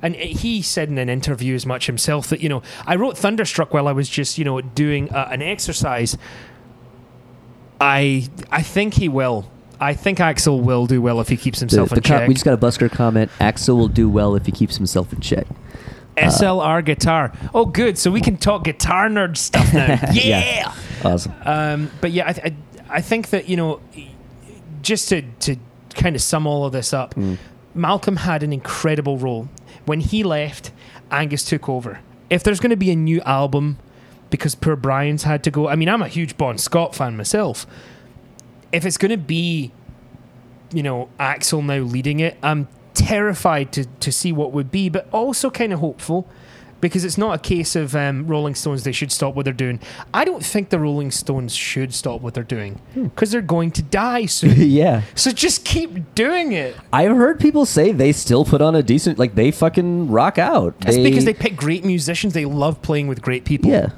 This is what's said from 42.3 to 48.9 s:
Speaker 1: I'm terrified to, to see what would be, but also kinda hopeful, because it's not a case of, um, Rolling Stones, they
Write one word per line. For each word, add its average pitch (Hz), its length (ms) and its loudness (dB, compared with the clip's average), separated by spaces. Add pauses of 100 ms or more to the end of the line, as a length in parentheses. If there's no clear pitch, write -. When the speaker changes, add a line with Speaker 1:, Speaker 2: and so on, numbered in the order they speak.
Speaker 1:
I'm 147 240 0 (280)
terrified 185 760 0
to, 139 120 -4
to 127 260 -6
see 175 220 -2
what 147 200 -2
would 139 180 -4
be, 190 180 0
but 175 240 -4
also 247 380 -2
kinda 220 260 -2
hopeful, 160 500 -4 (540)
because 175 240 0
it's 175 120 -4
not 208 180 0
a - 40 -4
case 170 380 -2
of, 147 200 -4
um, 143 300 -2
Rolling 151 280 -2
Stones, 139 300 -4
they 135 80 -2